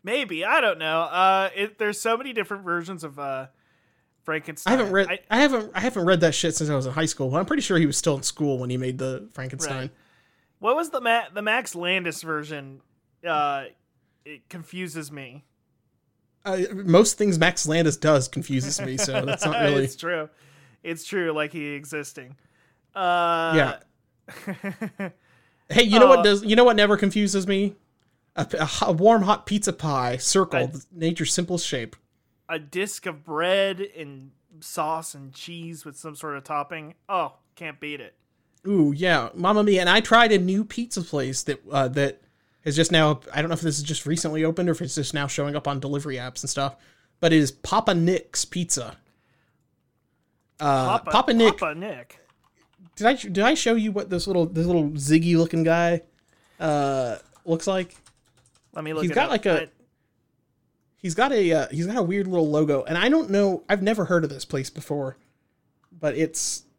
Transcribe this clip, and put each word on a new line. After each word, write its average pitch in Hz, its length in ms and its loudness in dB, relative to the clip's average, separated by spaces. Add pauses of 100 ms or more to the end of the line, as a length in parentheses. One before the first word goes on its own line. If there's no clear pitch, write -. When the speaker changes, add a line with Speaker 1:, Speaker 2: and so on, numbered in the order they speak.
Speaker 1:
Maybe. 196 420 -4
I 269 160 2
don't 196 180 0
know. 160 240 0
Uh, 190 520 4
it, 208 240 -4
there's 208 220 -2
so 226 160 2
many 262 160 -8
different 202 320 -6
versions 170 400 -4
of, 139 140 -14
uh, 135 280 -6 (760)
Frankenstein. 156 480 -4
Speaker 2:
I 262 40 4
haven't 208 160 0
read, 190 180 2
Speaker 1:
I 190 80 -4 (120)
Speaker 2:
I 226 100 2
haven't, 254 340 2
I 185 60 -4
haven't 214 240 -2
read 180 160 6
that 165 140 4
shit 160 200 -2
since 151 160 -2
I 147 60 0
was 131 100 -2
in 127 60 -6
high 156 140 -2
school, 135 240 -4
but 147 80 0
I'm 190 80 0
pretty 294 160 -2
sure 185 160 0
he 160 80 4
was 139 100 0
still 147 200 0
in 127 60 -8
school 139 360 -2
when 123 120 -4
he 127 60 -2
made 127 220 -4
the 131 340 -6
Frankenstein. 135 440 -8
Speaker 1:
Right. 131 140 -8 (720)
What 233 160 -2
was 320 140 -4
the 269 100 -6
Ma-, 233 240 0 (100)
the 208 80 -8
Max 214 320 -4
Landis 175 480 -6
version? 147 600 -10 (440)
Uh, 143 380 -2 (600)
it 147 240 -20
confuses 165 640 -12
me. 135 340 -18 (1000)
Speaker 2:
Uh, 190 140 -2 (140)
most 196 460 4
things 202 180 2
Max 160 300 0
Landis 160 300 2
does 147 320 2
confuses 135 520 -4
me, 131 160 -6
so - 280 -2
that's - 200 -4
not 156 160 0
Speaker 1:
<laughs> - 0 -
Speaker 2:
really 143 240 2
Speaker 1:
It's 131 120 -6
true. 165 320 -6 (560)
It's 170 200 -8
true, 175 280 -2
like 151 200 -4
he 151 180 -8
existing. 143 680 -12 (580)
Uh, 175 640 0
Speaker 2:
Yeah. 131 200 2 (520)
Speaker 1:
<laughs> - 840 -12 (580)
Speaker 2:
Hey, 240 140 4
you 220 160 4
know 254 80 10
what 269 140 8
Speaker 1:
Uh, - 20 2
Speaker 2:
does, 202 220 2
you 214 100 2
know 247 100 8
what 233 120 6
never 208 200 4
confuses 196 500 0
me? 196 280 0 (640)
A - 80 -2
p-, - 140 -6
a 156 60 0
ho-, - 280 0
warm, 202 300 6
hot 208 240 0
pizza 208 260 -2
pie, 131 460 -2
circled, 160 580 0
Speaker 1:
I - 20 -12 (140)
Speaker 2:
nature's 165 400 -2
simplest 175 340 -2
shape. 120 300 -8 (520)
Speaker 1:
A 165 100 -6
disc 180 480 -8
of 151 180 -10
bread 185 560 0 (160)
and 139 360 -16 (280)
sauce 160 540 -6
and 135 180 -18
cheese 165 540 -16
with 139 100 -16
some 156 180 -16
sort 147 220 -10
of 139 80 -14
topping. 151 500 -8 (140)
Oh, 175 260 -4 (200)
can't 156 260 -16
beat 147 200 -10
it. 107 140 -20 (520)
Speaker 2:
Ooh, 165 280 4
yeah. 156 400 0
Mamma 202 300 2
mia. 196 160 4
And 175 80 2
I 202 120 6
tried 226 320 6
a 202 60 6
new 190 260 0
pizza 233 360 -8
place 135 440 -4
that, 147 160 -6 (100)
uh, 135 180 0
that 139 320 -2 (440)
has 143 120 -2
just 165 160 2
now, 156 280 4 (120)
I 147 80 -2
don't 165 80 -2
know 165 60 -2
if 160 80 -6
this 147 160 -2
is 147 60 -6
just 151 220 -6
recently 156 380 -2
opened 170 240 0
or 165 40 2
if 165 100 -4
it's 147 140 -8
just 143 180 -6
now 143 120 -2
showing 143 300 -4
up 143 100 -6
on 139 140 -2
delivery 143 360 -6
apps 127 260 -10
and 139 80 -6
stuff, 139 260 -4 (440)
but 165 120 4
it 160 60 8
is 143 120 4
Papa 202 440 0
Nick's 170 500 0
Pizza. 139 540 -6 (1600)
Uh, 143 380 2
Speaker 1:
Papa, 165 120 -4
Speaker 2:
Papa 247 240 4
Nick. 226 240 6
Speaker 1:
Papa 156 160 -2
Nick. 170 440 -12 (800)
Speaker 2:
Did 208 100 0
I, 262 80 6
did 196 260 -6
I 254 140 6
show 233 200 2
you 220 160 0
what 190 200 -6
this 175 160 -2
little, 180 200 2
this 170 200 -2
little 165 240 2
Ziggy 160 460 2
looking 165 280 2
guy, 170 380 2 (580)
uh, 139 560 0 (280)
looks 165 220 -2
like? 190 300 -4 (800)
Speaker 1:
Let 156 100 -10
me 156 80 -8
look 160 100 -2
Speaker 2:
He's 175 80 0
Speaker 1:
it 147 40 -6
Speaker 2:
got, 269 120 2
Speaker 1:
up. - 40 -6
Speaker 2:
like, 220 160 -2
a 165 160 2
Speaker 1:
I 156 60 -10 (1300)
Speaker 2:
he's 175 160 -6
got 262 180 2
a, 190 200 4
uh, 151 180 4
he's 165 160 -4
got 220 100 -4
a 233 60 2
weird 190 240 0
little 170 220 2
logo, 151 360 2
and 165 140 -4
I 214 100 2
don't 294 220 2
know, 196 380 2
I've 196 140 2
never 208 220 0
heard 170 200 2
of 151 60 -4
this 135 140 -12
place 135 260 -6
before, 143 460 -8 (800)
but 151 180 -2
it's - 480 -4 (140)